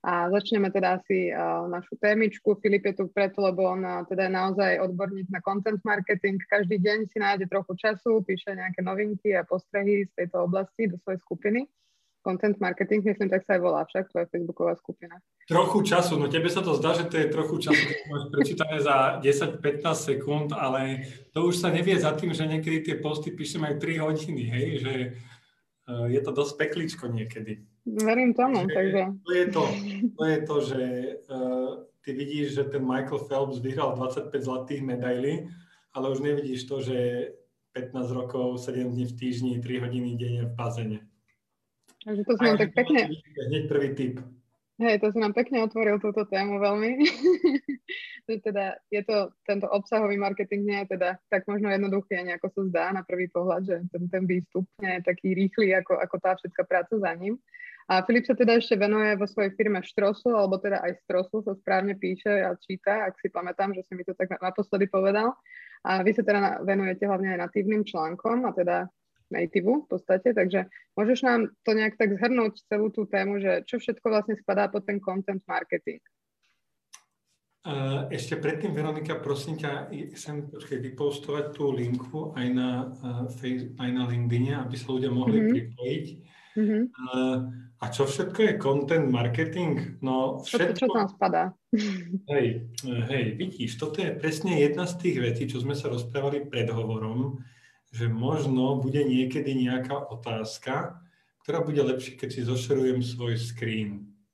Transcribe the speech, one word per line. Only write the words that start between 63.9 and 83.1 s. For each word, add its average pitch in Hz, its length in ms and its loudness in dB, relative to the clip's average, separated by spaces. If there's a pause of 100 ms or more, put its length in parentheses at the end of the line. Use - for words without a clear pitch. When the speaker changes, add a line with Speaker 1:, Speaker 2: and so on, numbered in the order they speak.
Speaker 1:
mi 180 120 -8
to 190 80 -6
tak 185 240 -2
naposledy 190 520 -2
povedal. 202 480 2 (480)
A 190 160 0
vy 190 120 4
sa 220 120 2
teda 208 160 4
na-, 196 240 2
venujete 190 400 0
hlavne 190 320 0
aj 175 60 -4
natívnym 208 420 0
článkom, 190 600 -2
a 208 80 0
teda 175 360 0 (400)
nativeu 190 560 0
v - 60 -18
podstate, 190 420 2
takže 190 320 2 (300)
môžeš 247 320 2
nám 233 240 4 (160)
to 220 80 4
nejak 214 240 2
tak 208 180 4
zhrnúť 226 380 2 (160)
celú 214 180 2
tú 214 160 -2
tému, 202 380 0
že 185 240 2
čo 233 160 -4
všetko 226 240 -4
vlastne 214 320 2
spadá 196 340 0
pod 202 140 -4
ten 202 180 -2
content 190 400 -4
marketing? 170 560 -4 (1600)
Speaker 2:
Eh, 139 380 -4 (100)
ešte - 240 -4
predtým, 180 400 -2
Veronika, 151 400 -4
prosím 143 400 -4
ťa, 151 320 -6
i-, 147 240 -10
chcem 147 400 -10
počkej, 127 320 -8
vypostovať 143 720 -4
tú 139 160 0
linku 123 640 -4
aj 123 160 -2
na, 127 180 2 (220)
eh, 123 400 -6